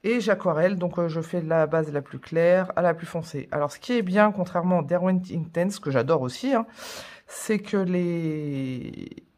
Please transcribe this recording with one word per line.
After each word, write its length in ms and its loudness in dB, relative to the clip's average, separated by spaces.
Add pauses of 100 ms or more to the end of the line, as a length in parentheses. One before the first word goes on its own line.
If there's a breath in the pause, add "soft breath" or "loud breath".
Et 160 2
j'aquarelle. 560 2
Donc, 220 -2
euh, 100 2
je 140 -2
fais 180 -4
la 260 2
base 240 0
la 120 -2
plus 160 -14
claire 580 4
à 60 2
la 100 4
plus 140 -6
foncée. 440 -8
Alors, 220 -2
ce 60 -18
qui 180 -2
est 60 2
bien, 280 4
contrairement 500 0
au 20 -4
Derwent 480 2
Intense, 480 -2
que 120 -4
j'adore 300 2
aussi, 320 -2
hein, 140 2 (600 loud breath)
c'est 340 -2
que 180 -2
les 1500 -2 (140)